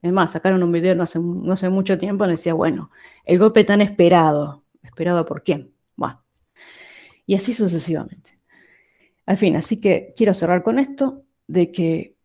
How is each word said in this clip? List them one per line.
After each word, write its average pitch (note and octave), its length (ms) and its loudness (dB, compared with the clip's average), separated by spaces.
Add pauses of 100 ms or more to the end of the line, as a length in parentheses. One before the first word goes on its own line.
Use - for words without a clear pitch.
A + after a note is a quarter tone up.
es F3 100 -2
más, F#3 200 0
sacaron F#3 320 0
un E3+ 80 0
video F3 240 0
no F3 80 -2
hace, E3 160 -6
no F3 340 -4
hace F#3+ 160 -2
mucho F#3+ 300 0
tiempo G3+ 240 -4
donde F3 140 0
decía, E3 180 -2
"Bueno, D#3+ 340 -2 (340)
el F3+ 140 2
golpe G#3+ 260 4
tan G#3 180 2
esperado". E3 800 2 (180)
¿esperado E3 460 -4
por - 160 -12
quién? D3+ 280 -6 (240)
Bueno, - 280 -8 (1040)
y G3 80 2
así G3 180 -2
sucesivamente. E3+ 840 -6 (880)
Al F#3+ 100 0
fin, F#3+ 180 2
así G3+ 240 -4
que - 380 -2
quiero G#3+ 160 2
cerrar F3 300 0
con A3+ 160 0
esto, C#4 440 -4 (220)
de F3 260 0
que E3 540 -4